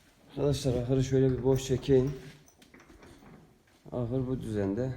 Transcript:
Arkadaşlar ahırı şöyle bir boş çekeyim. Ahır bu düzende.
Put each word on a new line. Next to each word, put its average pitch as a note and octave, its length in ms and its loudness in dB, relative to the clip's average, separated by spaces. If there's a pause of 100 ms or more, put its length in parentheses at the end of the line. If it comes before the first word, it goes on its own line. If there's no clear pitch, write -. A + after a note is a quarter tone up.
(300)
Arkadaşlar C3+ 540 0
ahırı C3 200 2
şöyle C3 280 4
bir A#2+ 120 -4
boş C3 220 2
çekeyim. C3+ 480 2 (1800)
Ahır B2 360 -4
bu B2+ 120 -4
düzende. G#2+ 580 -2